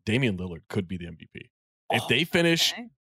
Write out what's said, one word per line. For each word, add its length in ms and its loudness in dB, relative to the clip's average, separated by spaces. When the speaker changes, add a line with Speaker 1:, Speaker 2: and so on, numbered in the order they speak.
Speaker 1:
Damian 320 2
Lillard 320 -8
could 180 -2
be 80 -6
the 100 -8
M 120 -12
V 160 -20
P. 160 -16
If 140 0
Speaker 2:
Oh, 40 -10
Speaker 1:
they 160 2
finish, 480 4
Speaker 3:
okay. 140 -10